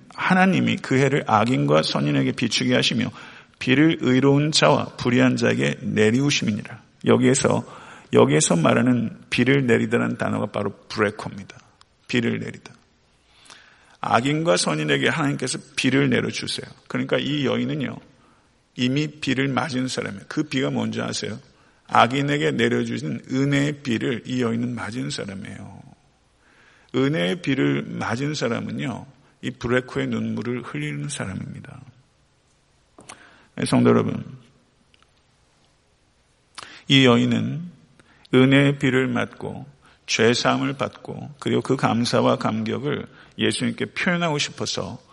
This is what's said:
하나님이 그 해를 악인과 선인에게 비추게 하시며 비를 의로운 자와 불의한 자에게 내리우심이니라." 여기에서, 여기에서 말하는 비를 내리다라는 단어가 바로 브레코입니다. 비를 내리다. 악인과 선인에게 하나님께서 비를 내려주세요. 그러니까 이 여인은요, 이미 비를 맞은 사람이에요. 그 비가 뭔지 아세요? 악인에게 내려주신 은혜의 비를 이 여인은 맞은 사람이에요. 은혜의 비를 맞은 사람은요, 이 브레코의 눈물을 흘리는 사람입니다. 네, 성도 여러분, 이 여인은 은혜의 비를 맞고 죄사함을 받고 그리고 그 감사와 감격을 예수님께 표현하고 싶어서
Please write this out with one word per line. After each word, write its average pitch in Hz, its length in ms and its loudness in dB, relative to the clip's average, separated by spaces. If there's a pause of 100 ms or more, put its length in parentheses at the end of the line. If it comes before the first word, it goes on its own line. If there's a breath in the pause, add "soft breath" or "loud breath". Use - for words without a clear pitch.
(140)
하나님이 170 600 2
그 - 220 -2
해를 139 280 2
악인과 139 560 4
선인에게 139 500 0
비추게 123 420 0
하시며 120 360 0 (480 loud breath)
비를 151 420 4
의로운 139 520 4
자와 143 440 2
불의한 127 400 2
자에게 120 460 0
내리우심이니라." 107 1000 0 (240)
여기에서, 117 580 4 (500 loud breath)
여기에서 151 420 6
말하는 123 640 2 (100)
비를 131 380 2
내리다라는 117 500 0
단어가 107 300 -2
바로 104 280 -6 (140)
브레코입니다. 101 680 -4 (500)
비를 117 300 0
내리다. - 340 -12 (1300 loud breath)
악인과 151 560 2
선인에게 151 520 0
하나님께서 139 500 -2 (180)
비를 135 320 2
내려주세요. 113 580 -4 (220)
그러니까 131 300 -2
이 135 260 -2
여인은요, 123 500 -2 (840 soft breath)
이미 131 320 0 (120)
비를 135 280 0
맞은 127 400 -4
사람이에요. 104 400 -8
그 156 160 -4
비가 139 260 -2
뭔지 113 300 -4
아세요? 117 380 -6 (480 soft breath)
악인에게 143 680 2
내려주신 120 680 -2 (100)
은혜의 143 520 0
비를 117 420 -2
이 127 180 -4
여인은 120 320 -2
맞은 117 360 -8
사람이에요. 101 720 -12 (1120 soft breath)
은혜의 170 480 0
비를 139 400 0
맞은 117 520 -4
사람은요, 113 720 -6 (360 soft breath)
이 127 80 -6
브레코의 127 560 -2
눈물을 113 560 -6
흘리는 147 480 -8
사람입니다. - 720 -10 (1800 loud breath)
네, - 100 -2
성도 123 240 4
여러분, 113 340 0 (2500 loud breath)
이 135 200 8
여인은 120 560 2 (720 soft breath)
은혜의 139 440 6
비를 131 300 2
맞고 107 580 -6 (400 soft breath)
죄사함을 127 680 2
받고 - 560 -10 (100)
그리고 120 220 0
그 - 140 0
감사와 120 600 2
감격을 110 720 -4 (320 loud breath)
예수님께 110 480 -2
표현하고 170 520 -2
싶어서 107 600 -6 (140)